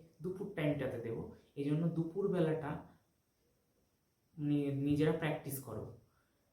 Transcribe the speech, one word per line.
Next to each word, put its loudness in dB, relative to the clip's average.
দুপুর -6
টাইমটাতে 0
দেবো, -6
এই -4
জন্য 2
দুপুরবেলাটা 0
নি-, 2
নিজেরা 4
প্র্যাকটিস -2
করো। -8